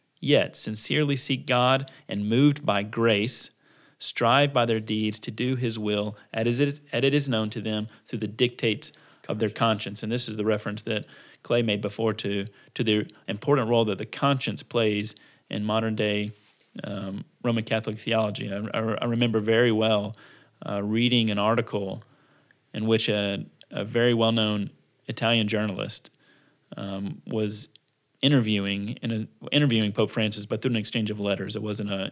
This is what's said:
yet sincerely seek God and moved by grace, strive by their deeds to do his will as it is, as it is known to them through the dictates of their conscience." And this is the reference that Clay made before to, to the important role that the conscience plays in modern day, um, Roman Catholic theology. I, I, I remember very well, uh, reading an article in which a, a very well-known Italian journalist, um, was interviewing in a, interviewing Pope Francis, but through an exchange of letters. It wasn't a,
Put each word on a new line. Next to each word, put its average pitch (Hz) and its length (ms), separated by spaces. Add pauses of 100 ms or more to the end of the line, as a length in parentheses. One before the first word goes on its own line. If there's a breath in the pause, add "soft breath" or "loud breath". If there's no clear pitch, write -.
(180)
yet 131 380
sincerely 143 580
seek 135 320
God 127 440 (180 loud breath)
and 104 180
moved 143 380
by 104 200
grace, 113 680 (480 soft breath)
strive 135 520
by 123 140
their 113 160
deeds 107 380
to - 120
do 123 260
his 117 220
will 104 380 (160 loud breath)
as 120 260
it 143 100
is, 143 120 (100)
as 123 140
it 139 80
is 143 160
known 110 220
to 110 100
them 107 260 (200 loud breath)
through 110 140
the 110 60
dictates 113 640 (360 loud breath)
of 107 120
their 107 100
conscience." 107 520
And 107 80
this 120 160
is 107 120
the 104 80
reference 107 360
that 107 220 (380 loud breath)
Clay 120 180
made 104 220
before 107 320
to, 101 320 (280 loud breath)
to - 80
the 107 300 (160 loud breath)
important 113 400
role 117 160
that 104 140
the 107 80
conscience 135 560
plays 107 540 (360 loud breath)
in 104 120
modern 110 320
day, 107 340 (540 soft breath)
um, 98 400 (180)
Roman 113 220
Catholic 110 340
theology. 107 540
I, 101 60 (140)
I, 110 80 (220)
I - 40
remember 117 340
very 113 320
well, 107 420 (500 loud breath)
uh, 101 160
reading 113 500
an 104 100
article 107 640 (680 soft breath)
in 107 140
which 110 220
a, 104 360 (280)
a 101 120
very 120 300
well-known 110 560 (380)
Italian 113 400
journalist, 104 640 (640 soft breath)
um, 98 500
was 107 420 (540)
interviewing 107 680 (120)
in 117 80
a, - 400
interviewing 117 400
Pope 107 200
Francis, 104 360
but 110 160
through 127 80
an 117 60
exchange 107 340
of 104 80
letters. 101 380
It 107 60
wasn't 104 280
a, 98 220